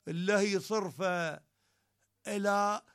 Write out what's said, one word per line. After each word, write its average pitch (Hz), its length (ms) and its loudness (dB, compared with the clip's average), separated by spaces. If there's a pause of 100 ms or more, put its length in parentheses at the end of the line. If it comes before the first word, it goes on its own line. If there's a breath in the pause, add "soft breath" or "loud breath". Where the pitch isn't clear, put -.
اللهي 196 440 2
يصرفه 180 880 -2 (880)
إلى، 202 560 0 (120)